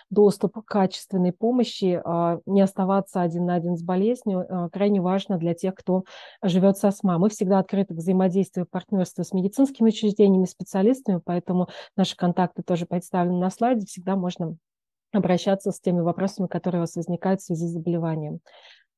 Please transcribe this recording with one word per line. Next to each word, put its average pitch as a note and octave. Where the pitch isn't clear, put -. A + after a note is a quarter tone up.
доступ G3+
к A3
качественной F#3
помощи, A3+
а, E3+
не G3
оставаться F#3+
один F3
на F3+
один F3
с E3+
болезнью, F#3+
а, F3
крайне G3+
важно F#3+
для E3+
тех, F#3
кто F#3
живет F#3+
с -
астмой. G3
Мы F3+
всегда G3
открыты F#3+
к -
взаимодействию, F#3
партнерству F#3
с -
медицинскими A3+
учреждениями, G3+
специалистами, G3
поэтому F3+
наши F#3+
контакты F3+
тоже F3
представлены F3+
на F3+
слайде, A#3
всегда F#3
можно F3+
обращаться F#3+
с -
теми F3
вопросами, F#3
которые F3
у -
вас E3+
возникают F3+
в -
связи E3+
с E3+
заболеванием. E3